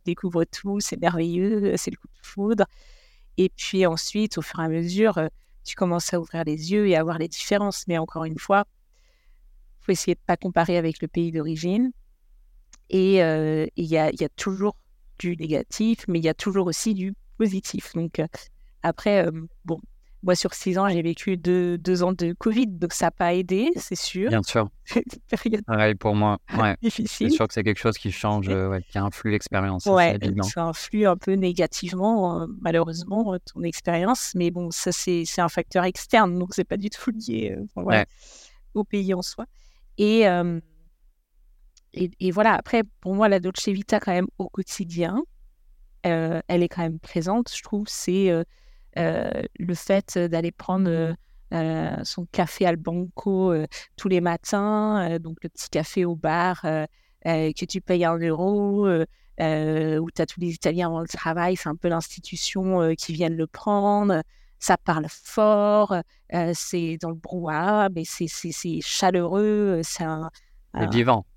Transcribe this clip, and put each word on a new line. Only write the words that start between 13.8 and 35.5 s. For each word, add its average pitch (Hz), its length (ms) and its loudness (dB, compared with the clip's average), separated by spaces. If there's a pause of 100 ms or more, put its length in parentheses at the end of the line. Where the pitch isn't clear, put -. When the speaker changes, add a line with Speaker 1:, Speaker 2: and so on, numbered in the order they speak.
Speaker 1:
il - 20 -2
y 160 120 2
a, 156 140 4
il - 100 -8
y 156 40 0
a - 40 -4
toujours 196 460 -4 (440)
du 175 180 -4
négatif, 160 720 -2
mais 170 100 0
il 160 60 0
y 156 40 4
a 156 40 2
toujours 190 340 0
aussi 214 260 -2
du 190 200 -4 (240)
positif. 196 560 -2
Donc, 165 260 -4
euh, 156 80 -2 (560)
après, 190 420 2
euh, 170 60 -2 (320)
bon, 165 160 -4 (420)
moi, 180 140 4
sur - 180 -2
six 185 240 -2
ans, 196 120 2
j'ai 170 120 2
vécu 170 360 -2
deux, 175 400 2
deux 180 260 0
ans 180 80 4
de 175 220 -2
covid, 226 340 2
donc 170 240 -4
ça - 160 0
a 165 40 2
pas 175 220 0
aidé, 190 440 2
c'est - 180 -8
sûr. 185 340 -4
Speaker 2:
Bien 107 140 2
sûr. 107 340 0
Speaker 1:
<laughs> - 60 -20
C'est - 200 -2 (100)
une - 160 -18
période 220 360 -2
Speaker 2:
Pareil 107 300 2
pour 104 180 0
moi, 104 260 2 (180)
ouais. 196 200 4
Speaker 1:
<laughs> - 40 -20
difficile. 220 480 -2
Speaker 2:
C'est 311 80 4
sûr 110 100 2
que - 60 -16
c'est 107 100 0
quelque 101 160 2
chose 113 180 0
qui 98 140 -4
change, 104 380 0
Speaker 1:
Ouais. 98 40 0
Speaker 2:
euh, 95 160 0
ouais, 95 220 -2
qui - 60 -6
influe 101 340 -2
l'expérience, 98 540 0
ça, - 80 4
Speaker 1:
Ouais, 170 260 6
Speaker 2:
c'est - 80 -2
évident. 98 160 0
Speaker 1:
ça 135 220 -2
influe 202 420 0
un 180 80 6
peu 190 180 -2
négativement, 180 1080 0
euh, 165 60 -6 (120)
malheureusement, 175 760 0
euh, 180 40 -2 (160)
ton - 100 -10
expérience. 175 720 -2
Mais 175 160 0
bon, 175 200 -6
ça, - 200 -2
c'est, 170 340 -2
c'est - 160 -4
un 170 60 4
facteur 175 380 0